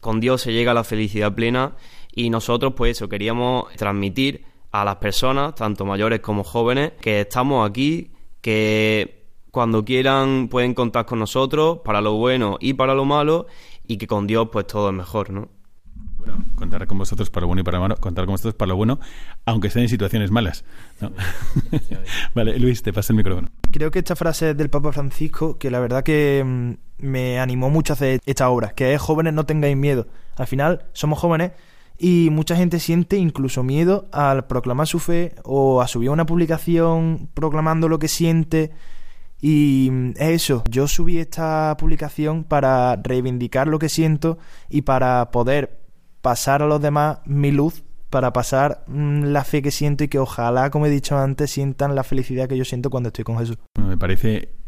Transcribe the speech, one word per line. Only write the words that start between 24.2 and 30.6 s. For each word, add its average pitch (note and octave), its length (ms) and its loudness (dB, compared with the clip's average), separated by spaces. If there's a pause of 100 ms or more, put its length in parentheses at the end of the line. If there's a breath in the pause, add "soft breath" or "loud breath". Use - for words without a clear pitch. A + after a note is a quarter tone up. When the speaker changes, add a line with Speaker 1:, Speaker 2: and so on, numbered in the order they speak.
Speaker 3:
es D3 60 -2
del D3 140 0
Papa D3 220 2
Francisco, D3 680 0
que C3+ 120 -2
la B2 100 0
verdad B2 220 0
que, D3 420 2
mm, B2 280 -4 (260)
me B2+ 400 -4
animó B2+ 320 0
mucho D#3 220 2
a - 20 2
hacer C3+ 300 0
esta C3 240 0
obra, A#2+ 220 0
que C3 240 0
es: C#3+ 60 0
"Jóvenes, D#3+ 340 0
no D#3 100 0
tengáis D3 320 0
miedo". C3+ 300 0 (300 soft breath)
Al B2+ 100 -4
final D3+ 460 0